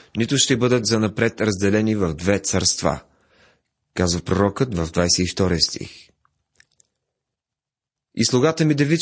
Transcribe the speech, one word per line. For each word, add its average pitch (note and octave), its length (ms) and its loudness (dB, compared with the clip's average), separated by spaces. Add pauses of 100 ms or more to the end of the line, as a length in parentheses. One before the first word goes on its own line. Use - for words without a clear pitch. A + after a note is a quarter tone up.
(180)
нито A#2 200 0
ще C3 200 2
бъдат A#2+ 280 2
занапред A2 560 0
разделени G#2+ 540 2
в F2+ 180 -2
две F2+ 260 0
царства", F2 640 -2 (920)
казва F2 280 0
пророкът G2+ 540 0
в E2 160 -4
двайсет F2 340 0
и E2+ 60 -4
втория F2 300 0
стих. - 300 -4 (2250)
"И A2+ 100 0
слугата D#3 400 2
ми D3+ 100 2
Давид D3 260 0